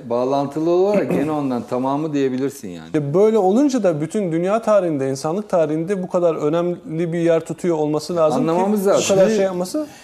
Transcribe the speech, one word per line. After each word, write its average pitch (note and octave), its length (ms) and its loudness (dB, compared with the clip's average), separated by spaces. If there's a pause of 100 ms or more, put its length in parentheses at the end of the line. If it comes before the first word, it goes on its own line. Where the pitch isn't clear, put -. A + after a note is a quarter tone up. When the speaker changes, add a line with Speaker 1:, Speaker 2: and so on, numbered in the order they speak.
Speaker 1:
bağlantılı C#3 600 -2
olarak F3+ 420 2
gene C#3+ 200 -2
ondan C3+ 380 -2
tamamı C#3 440 -2
diyebilirsin C3+ 540 -4
yani. E2+ 180 -12
Speaker 2:
İşte C#3+ 280 -2
böyle A3 240 4
olunca A3+ 460 2
da D#3+ 180 2
bütün F3 300 -2
dünya F#3 300 0
tarihinde, F3 480 2
insanlık D#3+ 400 -4
tarihinde E3 540 0
bu F3 60 -8
kadar F3 260 2
önemli E3 800 -2
bir F3 60 -2
yer E3 260 2
tutuyor E3 320 -2
olması D3+ 380 -2
lazım D#3 300 2
ki D#3+ 60 2
Speaker 1:
Anlamamız F#3+ 340 0
Speaker 2:
bu G3+ 40 4
Speaker 1:
lazım. F#3 260 2
Speaker 2:
kadar F#3+ 100 6
Speaker 3:
Şimdi A3 100 2
Speaker 2:
şey G3 100 2
yapması F#3+ 420 -4 (160)